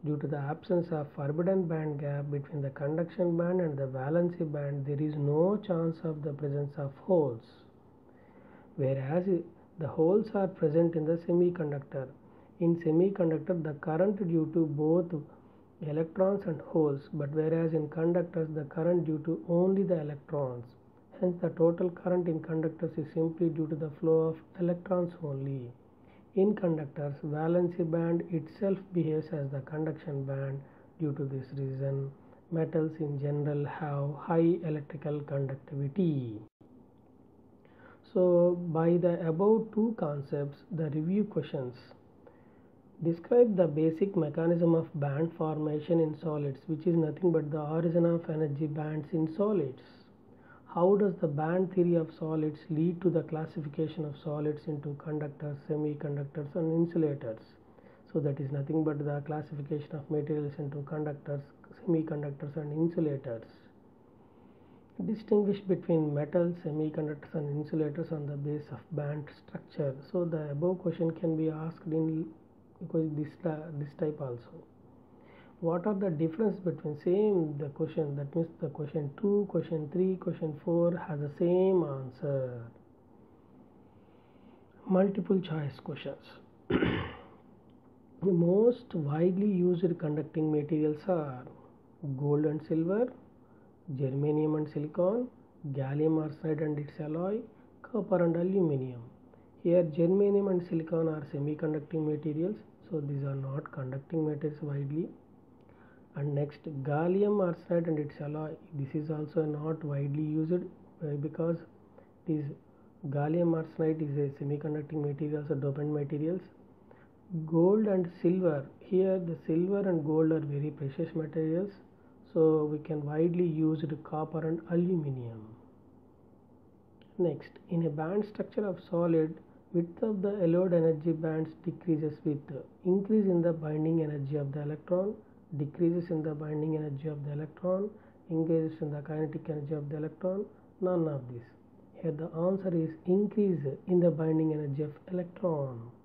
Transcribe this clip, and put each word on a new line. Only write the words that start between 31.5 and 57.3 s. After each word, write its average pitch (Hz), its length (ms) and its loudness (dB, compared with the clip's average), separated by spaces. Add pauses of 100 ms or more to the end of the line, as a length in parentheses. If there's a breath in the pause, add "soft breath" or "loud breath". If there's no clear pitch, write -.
reason, 139 540 -4 (400 loud breath)
metals 160 480 0
in 143 220 -2
general 147 440 0
have 143 540 -4
high 170 460 2
electrical 151 560 -4
conductivity. 139 1200 -2 (1700 loud breath)
So, 175 460 6 (140)
by 165 240 4
the 170 320 2
above 208 440 4
two 226 240 2
concepts, 143 600 -4 (140)
the 160 180 -2
review 170 320 0
questions. 139 540 -4 (1300 loud breath)
Describe 214 520 6
the 175 120 6
basic 160 480 2
mechanism 165 580 4
of 165 140 2 (100)
band 143 400 0
formation 151 640 0
in 156 180 0
solids, 147 480 -4
which 156 220 -4
is 165 80 4
nothing 160 340 2
but 151 220 2
the 156 80 -2
origin 165 460 2
of 170 220 2
energy 156 380 0
bands 151 460 -4
in 160 240 0
solids. 190 460 0 (920 loud breath)
How 185 220 6
does 196 240 2
the 170 80 2
band 165 440 0
theory 175 220 4
of 160 240 2
solids 156 400 -2 (100)
lead 165 340 0
to 180 60 4
the 160 140 2
classification 156 840 -6
of 147 200 -8
solids 151 420 -4
into 147 320 -6
conductors, 147 580 -6 (140)
semiconductors, 147 840 -4
and 160 160 0
insulators? 160 640 0 (760 loud breath)